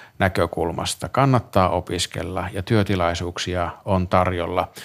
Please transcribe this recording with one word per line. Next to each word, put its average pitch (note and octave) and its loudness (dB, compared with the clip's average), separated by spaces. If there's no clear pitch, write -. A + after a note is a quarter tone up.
näkökulmasta. F2 0
Kannattaa A#2+ 4
opiskella F2+ -4
ja F#2+ -6
työtilaisuuksia F2 0
on F#2 0
tarjolla. F2+ 0